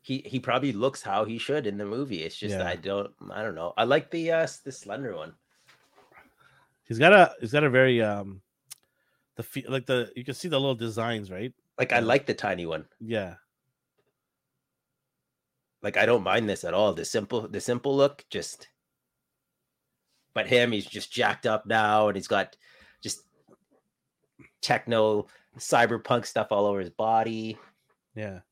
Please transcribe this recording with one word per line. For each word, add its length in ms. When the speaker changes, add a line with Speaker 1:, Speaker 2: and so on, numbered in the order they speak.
Speaker 1:
He, 240
he 120
probably 340
looks 300
how 220
he 140
should 280
in 120
the 80
movie. 360
It's 140
just 220
Speaker 2:
Yeah. 100
Speaker 1:
I 80
don't, 340
I 100
don't 120
know. 220
I 80
like 260
the, 220
uh, 100
s-, 160
the 140
slender 440
one. 180
Speaker 2:
He's 140
got 140
a, 280
he's 120
got 120
a 60
very, 320
um, 380
the 60
fe-, 260
like, 180
the, 280
you 100
can 100
see 140
the 120
little 160
designs, 540
right? 220
Speaker 1:
Like, 140
I 60
Speaker 2:
Yeah. 60
Speaker 1:
like 220
the 80
tiny 320
one. 180
Speaker 2:
Yeah. 340
Speaker 1:
Like, 140
I 100
don't 160
mind 260
this 160
at 100
all. 200
The 100
simple, 440
the 120
simple 360
look, 340
just. 380
But 120
him, 260
he's 140
just 260
jacked 340
up 200
now, 420
and 80
he's 120
got 280
just 200
techno, 680
cyberpunk 680
stuff 260
all 140
over 140
his 100
body. 680
Speaker 2:
Yeah. 260